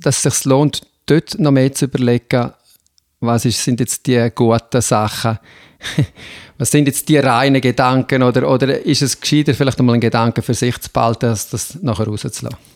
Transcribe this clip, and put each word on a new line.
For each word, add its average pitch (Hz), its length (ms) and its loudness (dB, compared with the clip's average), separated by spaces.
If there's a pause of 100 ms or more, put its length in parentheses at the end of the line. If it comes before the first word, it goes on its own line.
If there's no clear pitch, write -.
dass 139 200 0
es 135 100 0
sich - 100 -4
lohnt, 135 380 2 (240)
dort - 320 0
noch 147 140 2
mehr 135 200 4
zu - 140 -2
überlegen, 123 640 0 (680)
was 117 240 0
ist, 120 200 -2
sind 123 160 -2
jetzt - 260 -4
die 117 280 2
guten 117 480 2
Sachen, 110 560 -2 (600)
<laughs> - 600 -8
was 123 120 -2
sind 147 160 4
jetzt - 220 -4
die 151 100 4
reinen 135 420 2
Gedanken 127 600 2
oder, 123 260 2
oder 135 360 0
ist 143 180 0
es 135 180 -4
gescheiter, 147 340 0
vielleicht 131 260 -2
einmal 120 140 4
einen 120 60 2
Gedanken 117 420 0
für 120 120 -2
sich 120 260 -2
zu - 100 -14
behalten, 120 360 0
als 110 240 -2
das - 320 -10
nachher 110 240 -2
rauszulassen? 117 520 -8 (180)